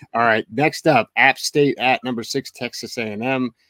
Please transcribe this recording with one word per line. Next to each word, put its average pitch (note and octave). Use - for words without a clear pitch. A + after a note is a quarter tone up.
All A2+
right, A2+
next C#3+
up, C3
App B2+
State C#3+
at B2
number A#2+
six, -
Texas -
A A#2+
and G#2+
M, B2+